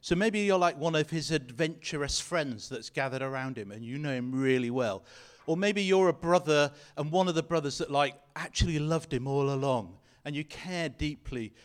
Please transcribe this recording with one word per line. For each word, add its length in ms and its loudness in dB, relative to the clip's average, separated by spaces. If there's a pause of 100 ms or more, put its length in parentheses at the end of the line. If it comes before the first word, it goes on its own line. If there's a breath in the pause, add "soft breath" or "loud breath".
So 140 0
maybe 240 2
you're, 180 4
like, 200 2
one 180 0
of 160 0
his 180 -2
adventurous 880 -2
friends 480 -4
that's 220 -10
gathered 320 -4
around 340 -4
him 160 -10
and 140 -12
you 140 -8
know 140 -2
him 200 -2
really 380 4
well. 340 -2 (400 loud breath)
Or 100 0
maybe 280 2
you're 260 6
a 40 6
brother 600 4 (240 loud breath)
and 140 -4
one 160 4
of 80 0
the 80 2
brothers 340 -2
that, 140 -4
like, 280 0 (160)
actually 440 0
loved 340 0
him 140 -2
all 240 2
along 480 -2 (240 soft breath)
and 120 -6
you 80 -4
care 460 -6
deeply 640 -6 (120)